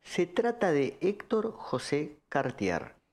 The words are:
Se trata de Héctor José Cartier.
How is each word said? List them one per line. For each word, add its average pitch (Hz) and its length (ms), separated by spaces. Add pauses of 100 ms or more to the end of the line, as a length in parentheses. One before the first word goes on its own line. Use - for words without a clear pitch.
Se - 260
trata 233 460
de 143 300
Héctor 214 500
José - 640 (120)
Cartier. 101 640 (180)